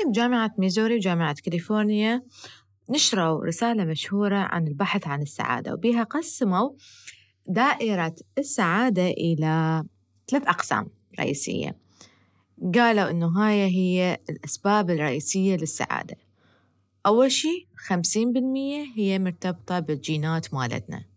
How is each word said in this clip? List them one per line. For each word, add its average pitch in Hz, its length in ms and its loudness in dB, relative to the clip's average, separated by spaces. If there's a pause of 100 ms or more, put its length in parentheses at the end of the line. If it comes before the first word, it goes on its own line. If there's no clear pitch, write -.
بجامعة 226 500 2
ميزوري 208 380 2
وجامعة 170 480 0
كاليفورنيا 214 800 0 (680)
نشروا 185 560 2
رسالة 214 380 0
مشهورة 196 520 0
عن 170 320 0
البحث 185 400 -2
عن 143 140 -4
السعادة، 123 520 -4
وبيها 233 300 2
قسموا 233 680 0 (800)
دائرة 196 680 0 (220)
السعادة 196 720 2
إلى 160 760 0 (440)
ثلاث 285 200 0
أقسام - 400 0 (320)
رئيسية. - 580 -4 (1000)
قالوا 226 340 4
إنه 170 180 0
هاي 202 380 2
هي 180 520 2 (120)
الأسباب 202 600 0
الرئيسية 160 640 0
للسعادة. - 600 -6 (880)
أول 240 260 6
شي، 339 440 -2
خمسين 214 580 -2
بالمية 269 520 -2 (100)
هي 196 240 0
مرتبطة 180 600 -4
بالجينات 156 720 -4
مالتنا 117 520 -6 (120)